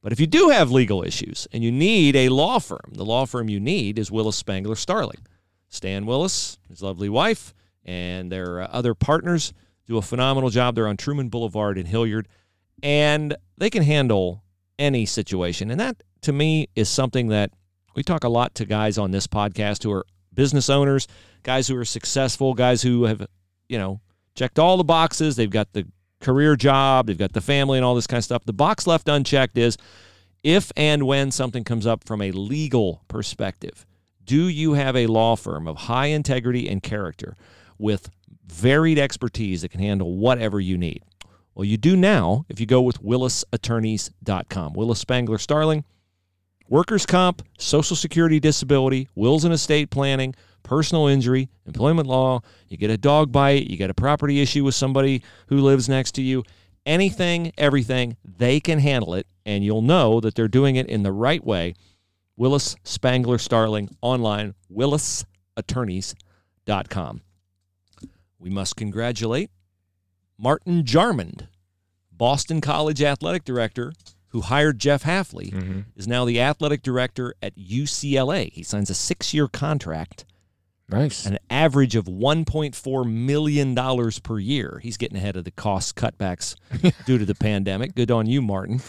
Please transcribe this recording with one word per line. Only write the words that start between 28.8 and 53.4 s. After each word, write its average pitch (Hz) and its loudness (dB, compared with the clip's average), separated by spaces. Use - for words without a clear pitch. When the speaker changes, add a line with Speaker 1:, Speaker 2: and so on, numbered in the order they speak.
Speaker 1:
left 165 2
unchecked 139 2
is 117 2
if 175 2
and 151 2
when 139 2
something 127 -4
comes 113 -2
up 117 0
from 107 -6
a 98 -2
legal 110 -2
perspective, - -8
do 156 2
you 156 0
have 135 2
a 120 2
law 113 4
firm 82 -8
of 76 -8
high 127 -2
integrity 127 -2
and 95 -4
character 98 -10
with 104 -2
varied 143 4
expertise 110 -2
that 90 -8
can 87 -10
handle 95 0
whatever 110 0
you 92 -2
need? 87 -6
Well, 98 -6
you 107 0
do 170 4
now 156 2
if - -14
you 117 -4
go 127 4
with 123 0
willis 123 0
attorneys 110 -2
dot - -4
com. 82 -6
Willis 110 -2
Spangler 120 -2
Starling, 151 0
workers' 175 2
comp, 180 2
Social - 0
Security 160 2
disability, 135 2
wills 139 2
and 170 4
estate 147 0
planning, 135 -2
personal 151 2
injury, 131 2
employment 151 0
law, 131 0
you 92 -14
get 104 0
a 110 0
dog 143 4
bite, 139 4